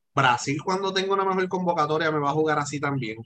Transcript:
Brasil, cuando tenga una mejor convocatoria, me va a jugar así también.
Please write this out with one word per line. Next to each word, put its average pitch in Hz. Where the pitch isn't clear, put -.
Brasil, 131
cuando 190
tenga 190
una 190
mejor 185
convocatoria, 160
me 156
va 143
a 139
jugar 151
así 143
también. 131